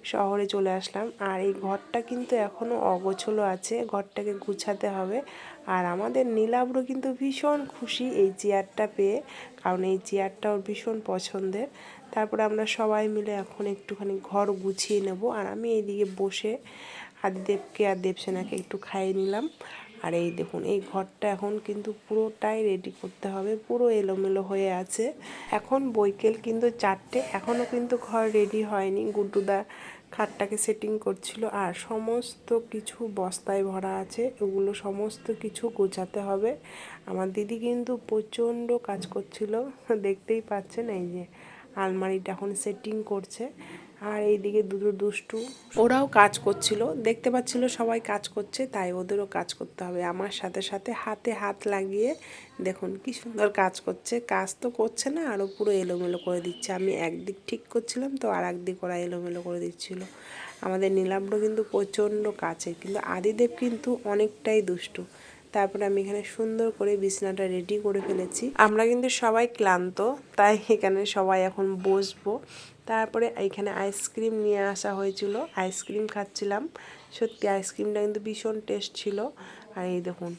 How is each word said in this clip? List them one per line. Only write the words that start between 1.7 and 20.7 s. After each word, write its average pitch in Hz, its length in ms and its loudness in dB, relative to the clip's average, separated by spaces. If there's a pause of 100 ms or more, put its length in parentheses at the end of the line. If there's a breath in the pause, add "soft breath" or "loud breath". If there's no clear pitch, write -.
কিন্তু 247 220 -2 (140)
এখনও 233 300 -2 (180)
অগোছলো 196 480 0 (120)
আছে, 190 200 -4 (180)
ঘরটাকে 202 400 -4 (120)
গুছাতে 202 520 -2
হবে। 190 220 -2 (560 loud breath)
আর 185 80 2 (120)
আমাদের 240 300 2 (140)
নীলাব্র 247 380 4 (120)
কিন্তু 269 200 -2 (120)
ভীষণ 285 380 2 (160)
খুশি 240 320 -4 (160)
এই 196 80 8 (100)
চেয়ারটা 202 460 2 (100)
পেয়ে, 202 220 4 (420 loud breath)
কারণ 185 200 0 (120)
এই 190 60 2 (100)
চেয়ারটা 196 460 -2
ওর 196 140 0
ভীষণ 220 280 -4 (140)
পছন্দের। 190 580 -2 (440 loud breath)
তারপরে 214 360 0
আমরা 214 160 2 (140)
সবাই 214 260 2 (120)
মিলে 208 160 -2 (120)
এখন 202 200 -8 (100)
একটুখানি 196 400 -6 (160)
ঘর 202 160 4 (160)
গুছিয়ে 196 440 0
নেব। 185 160 -2 (160)
আর 196 60 -2 (100)
আমি 226 140 -4 (100)
এইদিকে 202 280 0 (140)
বসে 196 320 0 (720 loud breath)
আদিদেবকে 196 640 -2
আর 190 160 0
দেবসেনাকে 185 560 -2
একটু - 140 -8 (100)
খাইয়ে 190 340 -2
নিলাম। 202 260 0 (580 loud breath)
আর 170 80 0 (100)
এই 175 60 0 (100)
দেখুন, 170 220 -4 (120)